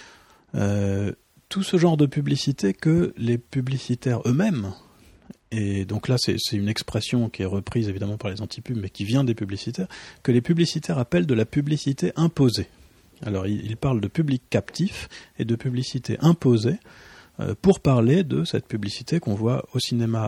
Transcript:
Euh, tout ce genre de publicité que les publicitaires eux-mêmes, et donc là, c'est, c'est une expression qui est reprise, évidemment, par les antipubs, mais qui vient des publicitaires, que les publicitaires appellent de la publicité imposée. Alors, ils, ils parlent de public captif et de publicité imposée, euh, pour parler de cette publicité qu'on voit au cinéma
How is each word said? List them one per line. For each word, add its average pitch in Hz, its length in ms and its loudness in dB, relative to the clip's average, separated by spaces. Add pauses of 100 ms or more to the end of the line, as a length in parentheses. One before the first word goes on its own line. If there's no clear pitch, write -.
(540)
Euh, 101 580 0 (380)
tout 196 120 -2
ce - 140 0
genre 165 220 4
de 147 80 6
publicité 143 640 -2
que 170 460 2
les 117 180 0
publicitaires 127 880 -2
eux-mêmes, 123 480 0 (800)
et 101 320 0
donc 104 240 -4
là, 127 100 4
c'est, - 200 0
c'est - 180 -4
une 101 120 0
expression 117 600 -2
qui - 140 -6
est 92 40 0
reprise, 101 420 -2
évidemment, 101 280 -4
par 104 140 -6
les 101 120 -8
antipubs, 117 340 -8
mais 98 140 -6
qui - 140 -8
vient 123 180 2
des 120 120 2
publicitaires, 107 520 -6 (360)
que 127 100 2
les 120 80 6
publicitaires 165 580 0
appellent 175 280 2
de 135 80 2
la 110 100 4
publicité 147 720 -2
imposée. 139 500 2 (560)
Alors, 95 240 -2
ils, 104 180 -2
ils 110 120 -6
parlent 131 240 2
de 101 80 -2
public 139 420 0
captif - 580 -2 (300)
et 127 60 -2
de 117 100 0
publicité 123 680 -4
imposée, 135 580 4 (600)
euh, 98 240 -4
pour 190 180 6
parler 135 440 4
de 139 200 0
cette - 220 -4
publicité 113 540 -4
qu'on 104 140 -2
voit 117 380 -2
au 127 60 -2
cinéma 113 500 -2